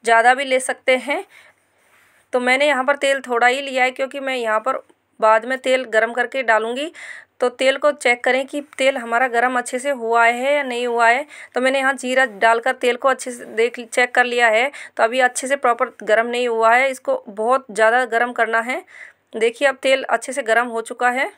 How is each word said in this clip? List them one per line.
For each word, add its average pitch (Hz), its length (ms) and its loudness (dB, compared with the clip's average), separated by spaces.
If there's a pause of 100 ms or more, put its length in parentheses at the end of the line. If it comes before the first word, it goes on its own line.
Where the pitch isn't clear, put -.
ज़्यादा 233 280 6
भी 269 120 -2
ले 262 140 0
सकते 254 380 -2
हैं। 285 260 -4 (1080)
तो 254 60 0
मैंने 262 280 2
यहाँ 262 160 0
पर 285 140 2
तेल 269 240 0
थोड़ा 247 260 0
ही 269 140 0
लिया 262 220 -2
है, 254 80 0
क्योंकि 269 280 -8
मैं 269 160 -6
यहाँ 220 240 -2
पर 254 180 -4 (420)
बाद 220 260 4
में 262 140 -4
तेल 262 260 0
गरम 220 280 0
करके 247 300 -4
डालूँगी। 233 480 0 (500)
तो 247 80 0
तेल 262 280 0
को 294 160 2
चेक 240 300 -2
करें 262 240 0
कि 294 140 -8 (160)
तेल 269 200 2
हमारा 233 320 0
गरम 247 280 0
अच्छे 247 220 -4
से 269 120 -4
हुआ 233 340 2
है 247 280 0
या 294 100 0
नहीं 247 240 -4
हुआ 233 200 2
है। 262 180 2 (300)
तो 247 60 0
मैंने 262 180 0
यहाँ 269 160 0
जीरा 254 320 0
डालकर 226 460 2
तेल 247 220 -2
को 269 140 0
अच्छे 254 220 -4
से 240 160 -16
देख, 240 340 -2
चेक 247 320 -2
कर 247 120 4
लिया 240 240 2
है। 240 220 2 (260)
तो 226 60 2
अभी 233 180 0
अच्छे 247 260 0
से 277 80 0
प्रॉपर 240 360 0 (120)
गरम 214 240 2
नहीं 240 200 -2
हुआ 226 280 4
है, 269 160 2
इसको 262 380 -6
बहुत 233 420 -2
ज़्यादा 220 360 2
गरम 226 260 -2
करना 226 280 0
है। 269 220 -8 (520)
देखिए, 233 320 0
अब 262 100 0
तेल 262 280 0
अच्छे 240 280 -2
से 262 100 -6
गरम 226 240 2
हो 226 160 -6
चुका 247 280 -2
है 277 260 -4